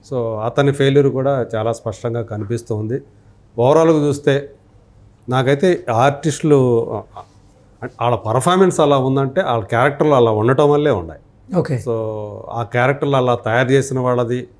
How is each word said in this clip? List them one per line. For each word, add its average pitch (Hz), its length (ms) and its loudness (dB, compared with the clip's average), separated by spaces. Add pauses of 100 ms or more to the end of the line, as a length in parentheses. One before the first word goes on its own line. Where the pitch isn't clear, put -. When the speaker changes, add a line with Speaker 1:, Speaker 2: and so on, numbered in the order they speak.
(120)
Speaker 1:
So 117 240 -4
అతని 135 360 0
ఫెయిల్యూర్ 139 360 2
కూడా 131 460 -2
చాలా 113 180 -2
స్పష్టంగా 113 500 -6
కనిపిస్తూ 110 520 -6
ఉంది. 110 280 -6 (560)
ఓవరాల్గా 151 480 4
చూస్తే 143 440 -2 (800)
నాకైతే 135 640 0
ఆర్టిస్టులు, 135 1000 2
ఆ, 104 100 -6 (1000)
వాళ్ళ 120 160 0
పర్ఫార్మెన్స్ 175 640 2
అలా 143 180 4
ఉందంటే 135 440 0
వాళ్ళ 117 220 -2
క్యారెక్టర్లు 139 500 2
అలా 120 160 4
ఉండటం 123 400 2
వల్లే 147 200 2
ఉన్నాయి. 85 300 -4 (380)
Speaker 2:
ఓకే. 127 300 -2
Speaker 1:
So 117 40 -2 (580)
ఆ 117 120 -6
క్యారెక్టర్లు 139 540 0
అలా 123 180 2
తయారు 120 340 0
చేసిన 135 300 0
వాళ్ళది 123 500 -2 (120)